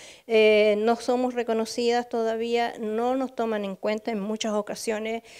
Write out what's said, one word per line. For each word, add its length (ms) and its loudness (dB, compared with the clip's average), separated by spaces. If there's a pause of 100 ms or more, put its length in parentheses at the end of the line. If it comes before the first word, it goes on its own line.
(260)
Eh, 540 6
no 160 2
somos 360 0
reconocidas 760 0
todavía, 720 -2
no 380 -2
nos 180 -4
toman 300 -2
en 100 -6
cuenta 360 -4
en 100 -2
muchas 320 -4
ocasiones, 680 -4 (180)